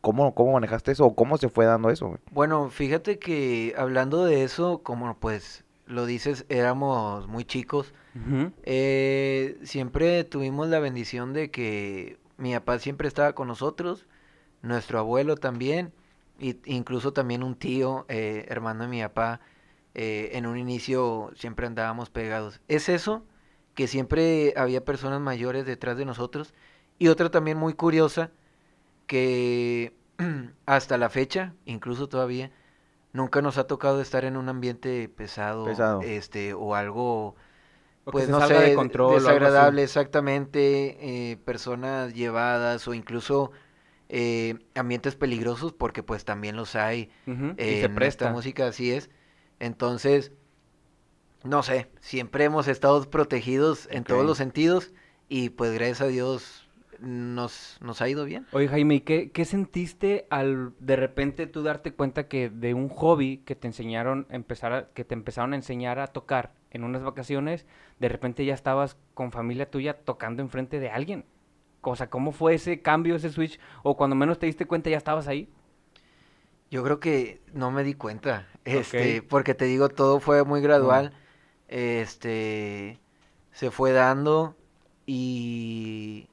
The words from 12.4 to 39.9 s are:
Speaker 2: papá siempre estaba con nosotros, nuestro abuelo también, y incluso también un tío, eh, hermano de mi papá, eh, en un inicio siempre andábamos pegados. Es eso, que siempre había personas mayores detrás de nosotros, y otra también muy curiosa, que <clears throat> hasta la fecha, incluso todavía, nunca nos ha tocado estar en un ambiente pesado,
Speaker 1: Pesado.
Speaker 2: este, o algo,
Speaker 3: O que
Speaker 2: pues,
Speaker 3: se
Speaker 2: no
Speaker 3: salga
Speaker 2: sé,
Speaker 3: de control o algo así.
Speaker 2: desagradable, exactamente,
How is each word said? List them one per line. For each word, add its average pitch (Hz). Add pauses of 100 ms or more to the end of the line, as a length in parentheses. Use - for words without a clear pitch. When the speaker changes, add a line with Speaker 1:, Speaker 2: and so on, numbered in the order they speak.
Speaker 2:
papá 120
siempre 139
estaba 147
con 131
nosotros, 156 (560)
nuestro 120
abuelo 131
también, 143 (460)
y 123
incluso 127
también 123
un 127
tío, 131
eh, 107
hermano 110
de 123
mi 120
papá, 113 (520)
eh, 110
en 120
un 117
inicio 123
siempre 117
andábamos 113
pegados. 110
Es 151
eso, 208 (520)
que 135
siempre 151
había 127
personas 135
mayores 127
detrás 123
de 139
nosotros, 123 (460)
y 170
otra 170
también 156
muy 156
curiosa, 160 (760)
que 120 (240)
<clears throat> 143
hasta 135
la 120
fecha, 170 (120)
incluso 123
todavía, 131 (600)
nunca 131
nos 143
ha 131
tocado 139
estar 131
en 131
un 131
ambiente 123
pesado, 107
Speaker 1:
Pesado. 110
Speaker 2:
este, 101
o 104
algo, 107 (680)
Speaker 3:
O -
que 135
Speaker 2:
pues, 135
Speaker 3:
se 139
Speaker 2:
no 147
Speaker 3:
salga 147
Speaker 2:
sé, 143
Speaker 3:
de -
control 127
o 131
algo 135
así. 131 (100)
Speaker 2:
desagradable, 143
exactamente, 139 (340)